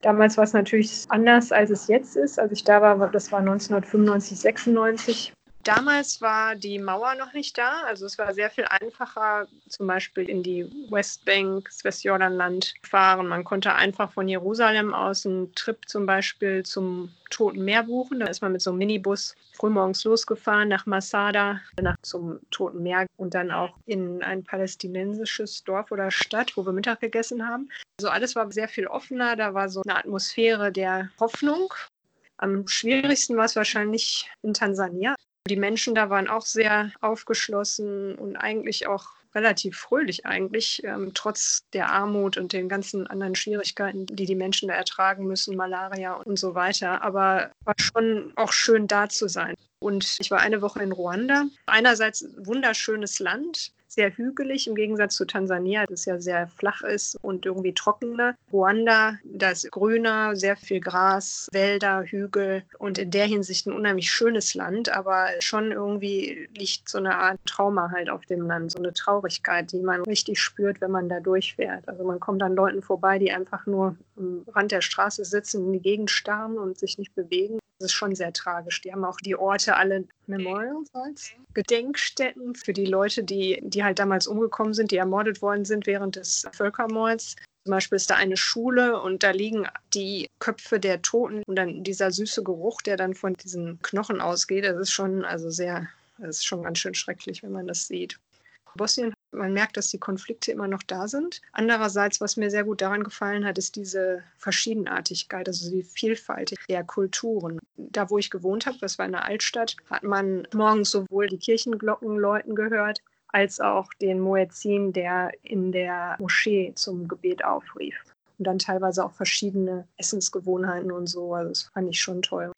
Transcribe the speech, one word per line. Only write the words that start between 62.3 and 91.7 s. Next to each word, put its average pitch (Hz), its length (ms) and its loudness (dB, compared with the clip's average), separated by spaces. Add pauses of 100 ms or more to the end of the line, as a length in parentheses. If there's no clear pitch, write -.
und 190 200 -4
in 180 140 -4
der 202 140 4
Hinsicht 196 420 -2
ein 196 40 -2
unheimlich 190 380 0
schönes 226 440 2
Land, 185 340 -2
aber 190 400 2 (100)
schon 214 320 -2
irgendwie 202 840 -4
liegt - 320 -6
so 202 100 -4
eine 190 160 0
Art 185 320 0
Trauma 190 460 0
halt 175 180 -4
auf 190 160 -6
dem 175 220 -2
Land, 165 240 -2
so - 80 -8
eine 175 140 -4
Traurigkeit, 185 760 0
die 185 100 -2
man 180 220 0
richtig 208 380 -2
spürt, 202 400 0
wenn 190 100 -2
man 180 180 0
da 175 120 -2
durchfährt. 185 680 0
Also 185 140 -8
man 180 160 -2
kommt 196 240 -2
an 185 140 2
Leuten 190 260 2
vorbei, 190 380 2
die 196 100 4
einfach 190 340 -6
nur 190 320 0 (200)
am 180 320 -6
Rand 208 240 0
der 185 80 2
Straße 202 440 0
sitzen, 196 420 -2
in 190 80 0
die 185 80 -2
Gegend 208 280 0
starren 220 480 -2
und 190 200 -6
sich - 200 -4
nicht 196 160 -12
bewegen. 190 460 -2 (200)
Das 190 60 -8
ist 180 60 -2
schon 196 220 -2
sehr 170 180 -4
tragisch. 170 500 -6
Die 185 100 -10
haben 196 120 -4
auch 185 120 -4
die 190 180 -4
Orte 196 420 2
alle 190 280 2 (240)
Memorials, 254 1040 -6 (220)
Gedenkstätten 247 1000 -2
für - 180 -6
die 196 140 0
Leute, 196 380 2
die, 185 380 0
die 196 200 -2
halt 202 160 2
damals 196 300 2
umgekommen 214 460 0
sind, 214 180 2
die 190 40 2
ermordet 190 460 0
worden 202 220 0
sind 208 240 -2
während 196 260 -2
des - 380 -4
Völkermords. 220 800 0 (300)
Zum 190 80 -2
Beispiel 190 240 0
ist 190 120 0
da 196 60 4
eine 190 220 2
Schule 240 640 2
und 185 240 -2
da 196 80 6
liegen 208 340 -2 (260)
die 196 360 -4 (100)
Köpfe - 400 -2
der 185 240 0
Toten 220 460 0
und 190 80 -2
dann 180 260 -2